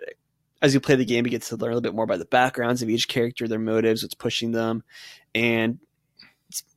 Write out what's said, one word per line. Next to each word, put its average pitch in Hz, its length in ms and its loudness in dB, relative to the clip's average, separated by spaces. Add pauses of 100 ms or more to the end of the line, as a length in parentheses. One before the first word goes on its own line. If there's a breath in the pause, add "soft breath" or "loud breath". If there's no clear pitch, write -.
(600)
as 143 120 6
you 139 60 4
play 135 160 4
the 131 100 2
game, 117 200 0
you 120 60 -2
get 117 120 -4
to - 140 -10
learn 113 140 -2
a 117 40 0
little 120 140 0
bit 92 60 -6
more 110 100 0
about 98 140 0
the 80 60 -8
backgrounds 123 560 2
of 113 80 -2
each 117 200 0
character, 120 400 -2
their 110 100 -2
motives, 110 440 2
what's - 120 -12
pushing 117 380 -4
them. 113 300 0 (520 loud breath)
And 113 440 2 (960 soft breath)